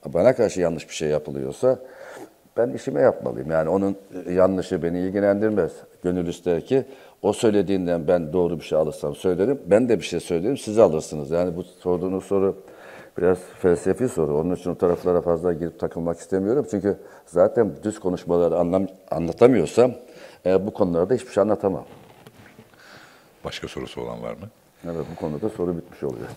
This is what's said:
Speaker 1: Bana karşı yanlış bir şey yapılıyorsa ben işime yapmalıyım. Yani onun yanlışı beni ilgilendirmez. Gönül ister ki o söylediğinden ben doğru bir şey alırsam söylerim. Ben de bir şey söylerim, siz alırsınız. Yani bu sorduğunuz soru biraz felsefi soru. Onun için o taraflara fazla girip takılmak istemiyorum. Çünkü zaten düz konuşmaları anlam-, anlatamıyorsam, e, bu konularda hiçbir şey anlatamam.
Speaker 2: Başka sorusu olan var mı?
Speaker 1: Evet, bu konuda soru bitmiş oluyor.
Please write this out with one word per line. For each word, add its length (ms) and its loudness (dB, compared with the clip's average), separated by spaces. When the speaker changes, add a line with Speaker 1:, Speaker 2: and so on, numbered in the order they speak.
Speaker 1:
Bana 300 4
karşı 240 0
yanlış 280 -2
bir 60 -16
şey 140 -4
yapılıyorsa 680 -2
ben 140 0
işime 300 -4
yapmalıyım. 500 0
Yani 180 2
onun 280 0
yanlışı 520 2
beni 180 -2
ilgilendirmez. 720 2
Gönül 240 -2
ister 400 -2
ki 180 2
o 100 2
söylediğinden 760 0
ben 240 2
doğru 260 0
bir 60 -12
şey 140 0
alırsam 360 -2
söylerim. 520 0
Ben 220 4
de 100 2
bir 60 -8
şey 160 -4
söylerim, 360 -2
siz 220 -4
alırsınız. 520 2
Yani 260 0
bu 60 -8
sorduğunuz 600 -4
soru 320 2
biraz 200 4
felsefi 680 0
soru. 300 0
Onun 160 0
için 160 -6
o 40 -2
taraflara 460 2
fazla 320 0
girip 280 -6
takılmak 380 -4
istemiyorum. 520 -2
Çünkü 260 -2
zaten 440 2
düz 180 -6
konuşmaları 580 0
anlam-, 300 0
anlatamıyorsam, 840 4
e, 200 4
bu 60 -6
konularda 420 2
hiçbir 180 -6
şey 100 2
anlatamam. 420 0
Speaker 2:
Başka 240 -10
sorusu 320 -10
olan 220 -10
var 100 -8
mı? 160 -14
Speaker 1:
Evet, 280 -6
bu 80 -12
konuda 280 -4
soru 280 -2
bitmiş 260 -12
oluyor. 240 -6